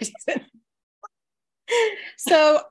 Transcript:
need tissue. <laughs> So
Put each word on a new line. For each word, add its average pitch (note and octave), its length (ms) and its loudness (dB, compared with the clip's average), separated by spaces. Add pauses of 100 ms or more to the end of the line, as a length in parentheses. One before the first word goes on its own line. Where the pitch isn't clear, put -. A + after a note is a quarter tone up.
need - 80 -10
tissue. - 400 -8
<laughs> - 80 -20 (1600)
So D4+ 560 2